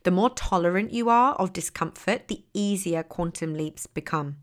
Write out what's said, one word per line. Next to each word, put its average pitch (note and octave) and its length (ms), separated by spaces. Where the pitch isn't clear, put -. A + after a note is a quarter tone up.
The F3+ 80
more G3+ 200
tolerant F#3+ 600
you A#3 160
are A#3+ 260
of F#3 180
discomfort, - 760
the G#3 140
easier F#3+ 500
quantum E3 520
leaps D#3 320
become. D3 560